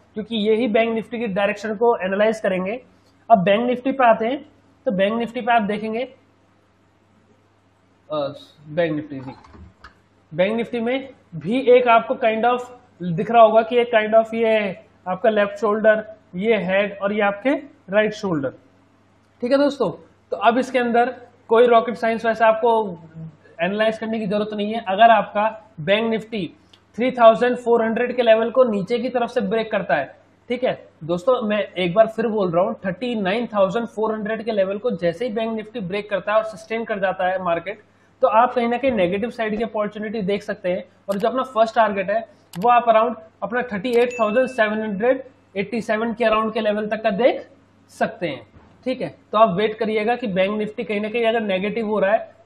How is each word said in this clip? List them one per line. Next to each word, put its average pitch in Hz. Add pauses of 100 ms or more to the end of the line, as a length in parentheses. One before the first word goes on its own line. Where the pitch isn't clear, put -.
(140)
क्योंकि 214
ये 214
ही 240
bank 226
निफ्टी 226
की 233
डायरेक्शन 208
को 233 (100)
analyze 208
करेंगे। 185 (560)
अब 214
bank 202
nifty 247
पे 262
आते 220
हैं, 262 (480)
तो -
bank 196
nifty 233
पे 240
आप 233
देखेंगे, 214 (2000)
अ, 151 (520)
bank 160
nifty 147
जी, 131 (1000)
बैंक 185
निफ्टी 233
में 262 (280)
भी 214 (120)
एक 247
आपको 226
kind 220
of 240 (460)
दिख 214
रहा 233
होगा 220
कि 233
एक 233
kind 214
of 226
ये 220 (320)
आपका 185
left 202
shoulder, 214 (340)
ये 214
head 190
और 202
ये 214
आपके 202 (340)
right 214
shoulder, 151 (920)
ठीक 240
है 277
दोस्तों। 254 (400)
तो 175
अब 220
इसके 262
अंदर 240 (400)
कोई 233
rocket 233
science 226
वैसे 226
आपको 220 (920)
analyze 214
करने 220
की 214
जरूरत 208
नहीं 208
है। 226
अगर 220
आपका 208 (380)
बैंक 214
निफ्टी 214 (500)
थ्री 254
थाउजेंड 240
फ़ोर 233
हंड्रेड 233
के 247
level 226
को 254
नीचे 214
की 247
तरफ 233
से 247
break 220
करता 185
है, 147 (440)
ठीक 247
है 208 (300)
दोस्तों, 175
मैं 208
एक 180
बार 220
फिर 226
बोल 202
रहा 170
हूँ, 226 (120)
थर्टी 240
नाइन 214
थाउजेंड 208
फ़ोर 214
हंड्रेड 214
के 226
लेवल 196
को 240
जैसे 175
ही 233
बैंक 226
निफ्टी 214
break 202
करता 196
है 214
और 220
सस्टेन 226
कर 214
जाता 185
है 185
market, 170 (400)
तो 254
आप 240
कहीं 233
ना 240
कहीं 262
negative 202
side 214
की 226
opportunity 214
देख 202
सकते 196
हैं। 190 (260)
और 196
जो 208
अपना 247
first 226
target 202
है 214 (340)
वो 190
आप 240
around 226 (280)
अपना 226
थर्टी 208
एट 240 (100)
थाउजेंड 226
सेवन 214
हंड्रेड 220 (340)
एट्टी 202
सेवन 226
के 233
around 220
के 226
level 214
तक 214
का 226
देख 240 (440)
सकते -
हैं, 127 (440)
ठीक 254
है। 160 (220)
तो 208
आप 214
wait 214
करिएगा 220
कि 240
bank 190
निफ्टी 214
कहीं 208
ना 214
कहीं 233
अगर 226
negative 208
हो 214
रहा 190
है - (160)